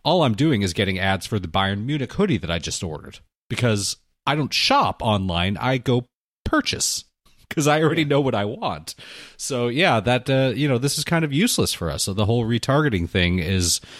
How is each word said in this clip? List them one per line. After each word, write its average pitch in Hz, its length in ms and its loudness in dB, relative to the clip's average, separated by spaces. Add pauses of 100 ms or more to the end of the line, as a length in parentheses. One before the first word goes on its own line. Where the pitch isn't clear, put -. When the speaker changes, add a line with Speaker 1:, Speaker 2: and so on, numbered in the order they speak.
Speaker 1:
all 165 160 4
I'm 120 120 4
doing 131 280 2
is 90 100 0
getting 95 260 0
ads 95 280 0
for 110 120 -2
the 90 80 -4
Bayern 98 380 0
Munich 139 300 -4
hoodie 180 240 2
that 82 120 -6
I 85 80 0
just - 240 -6
ordered 73 360 -10 (320)
because 110 480 0 (280)
I 143 80 2
don't 151 200 -2
shop - 480 2
online. 95 560 0
I 131 180 0
go 123 300 0 (380)
purchase - 600 -2 (460)
'cause 147 180 0
I 156 140 4
already 160 200 2
Speaker 2:
Yeah. 147 60 0
Speaker 1:
know 143 140 4
what 127 120 0
I 104 120 -2
want. 104 480 -8 (420)
So 120 320 -4
yeah, 135 320 4
that, 120 300 0
uh, 135 260 2
you 147 100 0
know, 127 120 2
this 139 200 -2
is 151 60 -4
kind 165 220 0
of 139 60 -4
useless 156 420 2
for 82 160 -4
us. - 140 -4
So 98 100 -4
the 101 120 0
whole 117 180 2
retargeting 117 640 0
thing 90 300 2
is 90 420 0 (200)